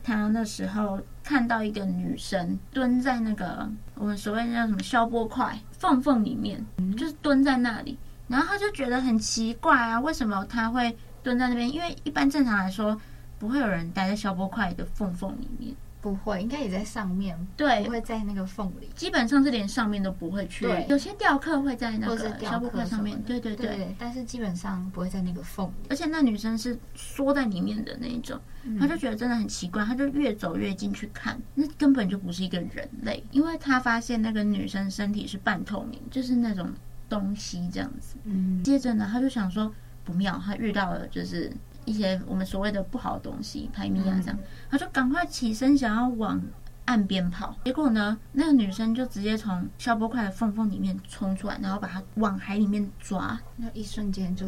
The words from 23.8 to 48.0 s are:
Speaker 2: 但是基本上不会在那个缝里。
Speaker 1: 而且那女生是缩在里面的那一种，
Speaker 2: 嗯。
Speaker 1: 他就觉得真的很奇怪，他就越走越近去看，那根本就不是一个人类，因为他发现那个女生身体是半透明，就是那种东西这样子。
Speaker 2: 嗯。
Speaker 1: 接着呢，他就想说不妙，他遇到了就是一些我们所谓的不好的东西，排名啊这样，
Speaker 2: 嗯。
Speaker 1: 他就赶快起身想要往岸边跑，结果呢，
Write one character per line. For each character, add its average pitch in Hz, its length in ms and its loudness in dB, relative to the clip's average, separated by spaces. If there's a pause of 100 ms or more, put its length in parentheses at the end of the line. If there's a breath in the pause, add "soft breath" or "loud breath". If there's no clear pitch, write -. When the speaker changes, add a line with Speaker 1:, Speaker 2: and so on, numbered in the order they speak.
Speaker 2:
但 240 140 -6
是 254 100 -6
基 240 160 -8
本 196 160 -2
上 185 360 -4
不 175 100 -6
会 185 80 -2
在 190 120 -2
那 180 120 -2
个 175 100 -6
缝 - 240 -4
里。 - 220 -8
Speaker 1:
而 269 60 -2
且 311 100 -2
那 311 160 0
女 226 160 6
生 220 200 -2
是 240 220 -4 (160)
缩 - 380 0
在 285 100 4
里 202 160 0
面 214 240 0
的 - 160 -8
那 247 80 -6
一 247 120 -4
种， - 200 -8 (240 loud breath)
Speaker 2:
嗯。 220 160 -2
Speaker 1:
他 277 80 6
就 320 80 0
觉 277 140 -2
得 214 80 -2
真 240 120 0
的 240 60 2
很 214 100 0
奇 - 220 -4
怪， 214 160 0
他 220 100 0
就 269 140 2
越 277 260 2
走 190 220 -4
越 202 180 0
近 196 200 -2
去 208 200 -6
看， - 240 -4 (160)
那 294 140 2 (100)
根 285 140 8
本 240 160 4
就 196 100 0
不 185 140 -6
是 185 140 -2
一 - 20 0
个 175 140 -2
人 - 260 -8 (140)
类， - 200 -4 (100)
因 277 120 6
为 330 140 -2
他 277 200 2
发 240 220 2
现 233 220 0
那 220 100 2
个 214 100 0
女 202 240 2
生 196 240 -2
身 202 220 0
体 208 160 -2
是 190 100 -6
半 190 280 0
透 208 180 -4
明， - 260 -10
就 262 140 -2
是 247 100 0
那 233 220 2
种 180 160 -2 (380)
东 202 260 -2
西 175 380 -6
这 185 80 -4
样 - 180 -6
子。 - 240 -10
Speaker 2:
嗯。 185 400 0
Speaker 1:
接 269 160 6
着 247 140 0
呢， 214 180 2
他 240 80 2
就 262 80 4
想 214 240 0
说 214 180 0 (360 loud breath)
不 175 80 -4
妙， 180 320 0
他 202 100 -2
遇 220 160 0
到 190 200 2
了 175 180 -4
就 175 160 -4
是 180 260 -4 (340)
一 226 80 -2
些 190 340 2
我 - 80 -2
们 190 100 0
所 190 160 -2
谓 202 100 0
的 196 120 0
不 214 140 -4
好 190 180 -4
的 - 40 -6
东 - 220 -8
西， - 320 -8
排 202 160 -4
名 190 140 2
啊 190 180 2
这 175 60 -4
样， 202 100 -2
Speaker 2:
嗯。 - 60 -8 (260 loud breath)
Speaker 1:
他 277 80 4
就 339 120 -6
赶 254 200 2
快 339 160 2
起 - 260 -2
身 262 240 6
想 240 200 4
要 240 140 4
往 208 300 0 (460)
岸 214 220 4
边 185 240 2
跑， - 240 -6 (100)
结 254 80 2
果 302 160 4
呢， 214 260 4 (160)